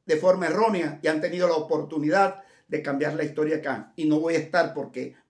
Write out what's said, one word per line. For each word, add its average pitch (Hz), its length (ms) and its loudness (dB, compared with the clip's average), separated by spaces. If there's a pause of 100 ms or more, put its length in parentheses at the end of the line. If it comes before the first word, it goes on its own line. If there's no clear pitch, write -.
de 160 120 0
forma 180 300 4
errónea 170 560 0
y 160 60 2
han 156 120 0
tenido 175 280 0
la 165 80 2
oportunidad 156 880 0 (240)
de 151 140 -4
cambiar 143 320 -2
la 156 100 -2
historia 151 320 -2
acá. 135 400 -6
Y 156 80 -4
no 151 160 4
voy 165 160 0
a - 20 4
estar 160 360 0
porque 131 420 -10 (140)